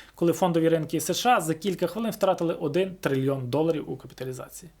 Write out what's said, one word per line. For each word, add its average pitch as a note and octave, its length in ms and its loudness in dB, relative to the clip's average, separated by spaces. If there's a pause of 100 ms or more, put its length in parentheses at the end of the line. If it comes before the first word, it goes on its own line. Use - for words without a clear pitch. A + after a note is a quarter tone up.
(140)
коли E3+ 180 2
фондові E3 360 4
ринки D#3 320 0
С E3+ 140 -2
Ш A#3+ 220 4
А G3 40 2
за D#3+ 140 -2
кілька F3 320 -4
хвилин A3+ 260 -4
втратили F3 420 2
один F3 460 -2
трильйон C3+ 500 0
доларів D3+ 400 0
у C3 60 -6
капіталізації. C3 720 -14 (100)